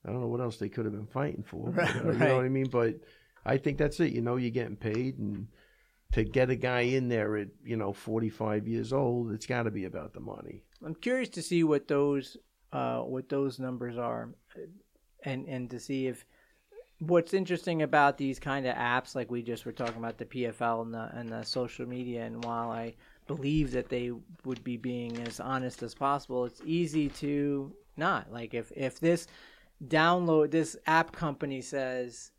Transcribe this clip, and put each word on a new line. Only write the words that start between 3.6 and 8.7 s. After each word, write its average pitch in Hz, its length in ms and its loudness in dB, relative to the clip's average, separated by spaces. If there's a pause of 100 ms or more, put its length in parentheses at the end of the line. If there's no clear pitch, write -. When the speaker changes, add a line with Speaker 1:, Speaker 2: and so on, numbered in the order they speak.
Speaker 1:
that's 147 220 2
it, 165 140 4
you 120 80 0
know, 120 140 2
you're 123 160 0
getting 113 240 -2
paid, 123 420 -2
and 104 300 -4 (640)
to 110 120 4
get 127 260 4
a 127 60 4
guy 123 260 2
in 123 280 4
there 107 280 2
at, 101 120 -2 (140)
you 117 120 -2
know, 101 160 0
forty-five 110 760 0
years 113 260 -2